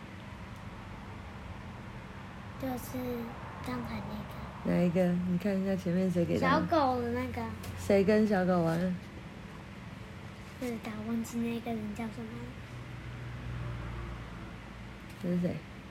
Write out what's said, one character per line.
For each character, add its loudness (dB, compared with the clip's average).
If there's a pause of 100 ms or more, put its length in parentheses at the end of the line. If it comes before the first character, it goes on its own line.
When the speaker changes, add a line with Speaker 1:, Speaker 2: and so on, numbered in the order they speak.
(2500)
Speaker 1:
就 0
是 -2 (640)
刚 -2 (100)
才 -4
那 -4
个。 -6 (260)
Speaker 2:
哪 6
一 6
个？ 6 (280)
你 4
看 2
一 2
下 2
前 0
面 4
谁 4
给 4
他 4
的？ 8
Speaker 1:
小 6
狗 4
的 0
那 0
个。 -2 (380)
Speaker 2:
谁 8
跟 8
小 6
狗 8
玩？ 4 (1600)
Speaker 1:
不 -2
知 0 (100)
道， -6 (160)
忘 0
记 -4
那 0
个 -4
人 -2
叫 -4
什 -6
么 -6
了。 -8 (2750)
Speaker 2:
这 0
是 4
谁？ 2 (340)